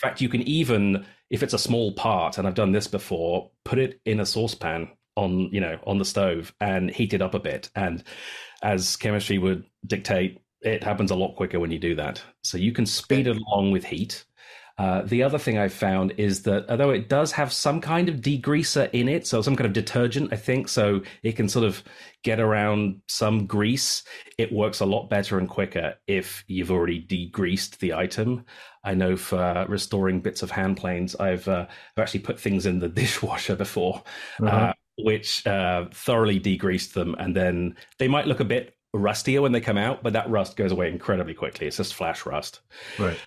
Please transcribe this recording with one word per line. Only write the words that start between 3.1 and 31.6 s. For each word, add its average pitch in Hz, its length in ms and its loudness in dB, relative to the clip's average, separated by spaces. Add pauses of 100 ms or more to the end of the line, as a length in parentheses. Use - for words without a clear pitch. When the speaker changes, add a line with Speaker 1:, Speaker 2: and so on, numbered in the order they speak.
Speaker 1:
put 120 120 0
it 127 280 0
in 110 120 2
a 101 80 0
saucepan 85 640 -2 (260)
on, 92 380 0
you 98 80 0
know, 80 260 -2
on 101 120 0
the 98 80 0
stove 87 520 0
and 95 320 0
heat 104 220 -2
it 98 80 2
up 92 140 -2
a 90 60 0
bit. 69 360 -6
And 87 260 -2 (600)
as 95 340 0
chemistry 104 400 0
would 92 280 0 (220)
dictate, 95 540 0 (220)
it 110 200 0
happens 101 280 0
a 95 60 0
lot 92 200 0
quicker 90 240 -2
when 85 100 -2
you 80 80 -4
do 85 180 -2
that. 76 260 -6 (220)
So - 120 -4
you 101 160 2
can 117 140 0
speed 131 420 0
Speaker 2:
Okay. 113 80 2
Speaker 1:
it 110 100 -6
along 98 260 2
with 92 120 0
heat. - 400 -6 (540)
Uh, 95 240 0
the 120 200 2
other 139 140 2
thing 113 220 0
I've 98 160 0
found 95 420 2
is 98 280 0
that 104 260 2
although 135 180 2
it 110 220 0
does 147 220 2
have 143 200 0
some 156 300 0
kind 170 260 2
of 156 80 0
degreaser 143 800 2
in 120 160 2
it, 165 160 -2
so 113 160 2
some 135 120 2
kind 120 120 2
of 98 80 0
detergent, 120 580 0
I 110 40 -2
think, 127 320 -2
so 104 340 2 (200)
it 113 100 0
can 113 180 0
sort 117 160 4
of 95 160 -2 (400)
get 113 180 2
around 104 640 2
some 107 400 2
grease, 110 580 0 (340)
it 113 140 0
works 107 280 0
a 101 60 2
lot - 240 0
better 101 280 0
and 92 120 0
quicker 87 460 -2 (100)
if - 400 -2
you've 92 240 -2
already 87 320 2
degreased 90 760 -2
the 87 140 -2
item. 113 540 -2 (360)
I 101 120 -2
know 92 220 2
for 90 520 0
restoring 95 520 0
bits - 220 -4
of 92 80 -4
hand 95 280 0
planes, 90 360 -4
I've, 92 320 0
uh, 90 200 -2 (300)